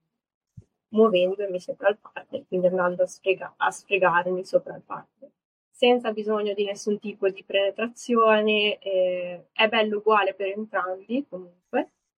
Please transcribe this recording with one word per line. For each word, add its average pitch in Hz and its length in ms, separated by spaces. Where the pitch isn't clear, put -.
muovendomi 196 680
sopra - 300
il 208 100
partner, - 480
quindi 180 200
andando 180 360
a 180 40
sfrega-, 190 500
a 156 140
sfregarmi 180 760
sopra - 300
il - 60
partner, - 480
senza 247 420
bisogno 208 420
di 202 120
nessun 202 340
tipo 202 300
di 190 140
penetrazione. 214 1400
Eh, 180 720
è 220 160
bello 214 300
uguale 208 360
per 196 140
entrambi, 196 840
comunque, 185 640